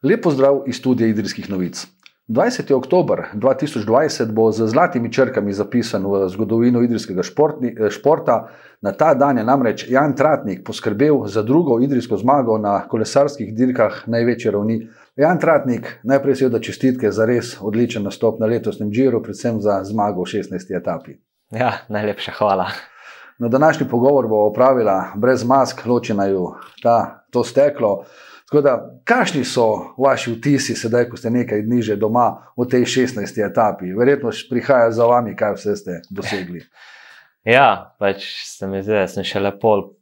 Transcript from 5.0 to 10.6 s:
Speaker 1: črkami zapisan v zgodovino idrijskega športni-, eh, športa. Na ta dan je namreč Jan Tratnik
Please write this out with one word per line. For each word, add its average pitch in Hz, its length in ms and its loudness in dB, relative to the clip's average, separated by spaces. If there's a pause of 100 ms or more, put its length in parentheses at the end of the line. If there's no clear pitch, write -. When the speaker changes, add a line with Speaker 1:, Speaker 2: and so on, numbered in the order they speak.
Speaker 1:
črkami 107 400 0
zapisan 101 540 -2
v 98 220 0
zgodovino 113 540 2
idrijskega 104 400 -2
športni-, 139 520 0
eh, 107 160 0
športa. 135 580 0 (320)
Na 101 120 -2
ta 156 220 4
dan 135 240 2
je 107 60 -2
namreč 123 440 0
Jan 135 280 2
Tratnik 135 480 0